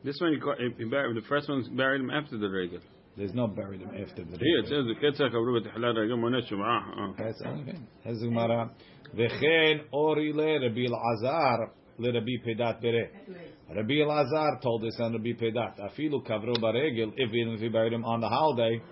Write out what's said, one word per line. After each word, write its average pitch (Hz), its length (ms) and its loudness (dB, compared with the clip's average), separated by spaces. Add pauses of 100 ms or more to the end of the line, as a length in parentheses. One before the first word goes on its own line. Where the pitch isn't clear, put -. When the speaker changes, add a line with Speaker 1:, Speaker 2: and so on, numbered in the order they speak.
Speaker 1:
This 143 160 -4
one, 170 140 2
he 127 60 0
co-, 143 180 -2
he, 120 260 -4
he 113 60 -6
buried, 131 260 0
the 110 120 -6
first 143 220 0
one's 135 200 -2
buried 135 320 2
him 123 80 -4
after 147 280 -4
the 104 100 0
regel. 90 320 -2 (380)
Speaker 2:
There's 98 160 -6
no 120 140 2
buried 98 340 -6
him 95 80 -12
after 92 340 -10
the 85 140 -12
Speaker 1:
Here 139 220 4
it 107 100 -2
Speaker 2:
regel. 131 320 0
Speaker 1:
says, 143 180 2
"V'ketzah 123 140 2
kavru 117 280 2
v'techillah 113 360 -2
regel 113 200 2
moneh 117 320 2
shuvah." 107 320 0 (160)
Oh. 98 200 -4
Speaker 2:
That's 110 220 -6
the - 100 -8
only 147 220 -6
thing. 151 160 -12 (180)
Has 113 140 -4
the 117 80 -2
Gemara. 117 440 2 (440)
V'chen 151 680 4 (100)
ori 151 400 2
le 151 300 2
Rabbi 120 260 0
Elazar 117 840 2 (280)
le 117 160 0
Rabbi 120 240 0 (100)
Pedat 113 340 0
bere. 117 280 2 (680)
Rabbi 110 200 0
Elazar 147 680 2
told 117 220 0
his 113 120 -4
son 113 180 0
Rabbi 113 200 -2
Pedat, 113 460 -2
"Afilu 139 460 -2
kavro 110 320 -2
baregel, 113 600 2
if, 120 160 0
even 117 200 0
if 104 60 -4
he 113 100 -2
buried 113 240 2
him 117 120 -2
on 117 160 0
the 107 80 0
holiday 120 520 2 (100)